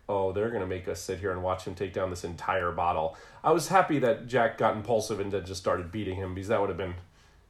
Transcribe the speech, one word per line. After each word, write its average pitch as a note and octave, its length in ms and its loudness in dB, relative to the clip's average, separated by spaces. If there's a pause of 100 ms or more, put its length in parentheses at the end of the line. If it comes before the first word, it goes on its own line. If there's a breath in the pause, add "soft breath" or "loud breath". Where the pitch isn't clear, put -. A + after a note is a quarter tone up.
"Oh, G2 240 2
they're G#2+ 180 0
gonna G2+ 160 -2
make F#2 200 -4
us F2+ 140 -4
sit F#2 180 -4
here F#2+ 140 -2
and F2+ 100 -2
watch F#2 220 0
him F#2+ 100 -6
take F#2+ 180 -4
down F#2 180 -2
this F2 120 -6
entire F2 480 -2
bottle." E2+ 460 0 (260 loud breath)
I D3 100 4
was E3 160 2
happy F3+ 320 6
that B2 280 2
Jack A#2 300 2
got A2 180 4
impulsive G#2+ 420 0
and G2+ 140 -4
then F#2+ 120 -2
just F2+ 160 -8
started F2+ 300 0
beating F#2 260 -4
him, F#2 180 -4
because F#2+ 140 -6
that G#2+ 120 4
would G2+ 80 2
have F2+ 100 -4
been, F2+ 160 -4 (560 soft breath)